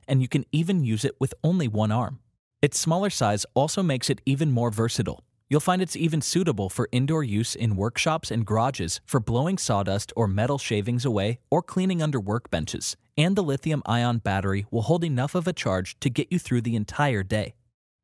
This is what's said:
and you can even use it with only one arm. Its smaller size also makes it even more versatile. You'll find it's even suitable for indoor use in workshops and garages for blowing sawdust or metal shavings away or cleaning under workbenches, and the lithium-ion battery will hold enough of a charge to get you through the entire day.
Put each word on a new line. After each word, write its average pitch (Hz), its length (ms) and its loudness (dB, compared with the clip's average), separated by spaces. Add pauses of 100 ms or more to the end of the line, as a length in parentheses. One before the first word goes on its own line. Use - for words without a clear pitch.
and 135 140 2
you 127 60 0
can - 240 -2
even 165 320 2
use 110 200 0
it - 160 -2
with - 140 -2 (100)
only 170 240 2
one 107 240 2
arm. 123 280 -2 (420)
Its - 180 2
smaller 185 300 0
size 104 360 0 (100)
also 156 280 2
makes 139 260 0
it 135 160 -2
even 139 260 2
more 120 200 2
versatile. 110 520 -2 (260)
You'll 143 100 4
find 185 220 2
it's - 160 -4
even 160 240 0
suitable 113 480 0
for - 240 -2
indoor 143 320 0
use 110 300 -2
in 107 200 0
workshops 123 560 -2
and 110 140 0
garages 110 600 0
for - 140 0
blowing 131 380 0
sawdust 98 580 -2
or 117 100 2
metal 110 320 0
shavings 120 460 -2
away 113 360 0 (100)
or 165 120 2
cleaning 185 400 0
under 143 200 0
workbenches, - 760 -4 (220)
and 175 180 4
the 202 80 2
lithium-ion 123 760 0
battery 98 520 0
will 117 120 0
hold 165 200 2
enough 143 320 -2
of 175 140 0
a - 20 -4
charge 95 480 -2
to 147 100 0
get 127 220 -2
you 180 80 2
through 123 220 0
the 117 160 -2
entire 113 440 -2
day. 98 320 -4 (500)